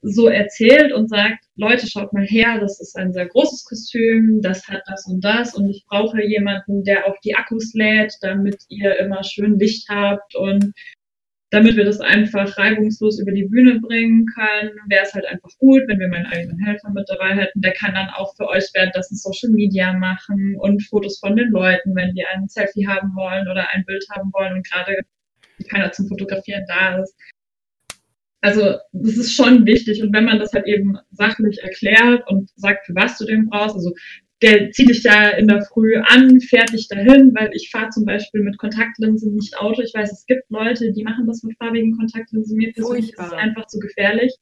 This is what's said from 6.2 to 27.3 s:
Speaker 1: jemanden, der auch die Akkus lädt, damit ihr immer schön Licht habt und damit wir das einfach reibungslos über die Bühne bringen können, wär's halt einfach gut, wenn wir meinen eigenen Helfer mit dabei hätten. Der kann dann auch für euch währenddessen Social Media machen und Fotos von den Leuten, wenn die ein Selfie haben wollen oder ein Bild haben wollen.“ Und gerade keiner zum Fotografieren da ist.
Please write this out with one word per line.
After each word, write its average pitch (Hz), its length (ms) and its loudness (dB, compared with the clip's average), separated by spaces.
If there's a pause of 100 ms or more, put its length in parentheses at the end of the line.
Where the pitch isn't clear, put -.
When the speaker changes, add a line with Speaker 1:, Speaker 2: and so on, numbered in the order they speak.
Speaker 1:
jemanden, 202 600 -2
der 196 220 0
auch 196 180 -4
die 214 100 -4
Akkus - 380 -6
lädt, 214 480 0
damit 196 480 -4
ihr 202 300 -2
immer 196 260 -4
schön 208 340 0
Licht 220 300 -2
habt 202 460 -4
und 202 400 0 (760)
damit 220 260 6
wir 202 80 4
das 208 160 -2
einfach 208 580 0
reibungslos 214 600 0
über 196 140 -4
die 196 140 -2
Bühne 233 340 6
bringen 226 460 2
können, 214 440 -4 (180)
wär's 202 260 0
halt 196 100 -6
einfach - 340 -12
gut, 269 280 6
wenn 208 120 -2
wir 185 100 -4
meinen 175 180 -4
eigenen 170 360 -8
Helfer 208 280 -6
mit 196 180 -8
dabei 190 260 -4
hätten. 196 280 -2
Der 185 100 -2
kann 190 220 -6
dann 190 160 -6
auch 196 260 -10
für 214 100 -8
euch 190 280 -2
währenddessen 185 420 -2
Social 202 340 -6
Media 190 440 0
machen 196 640 -4
und 202 240 0
Fotos 202 360 -4
von 196 160 -2
den 233 140 2
Leuten, 185 480 0
wenn 185 180 -4
die 180 120 -6
ein 196 200 -8
Selfie 202 400 -6
haben 196 300 -6
wollen 190 320 -6
oder 185 220 -6
ein 190 160 -6
Bild 196 180 -8 (100)
haben 196 200 -8
wollen.“ 190 200 -4
Und 185 160 -10
gerade 185 260 -6 (720)
keiner 196 240 -4
zum 196 160 -6
Fotografieren 196 600 -10
da 185 340 -2
ist. 190 120 -10 (1300)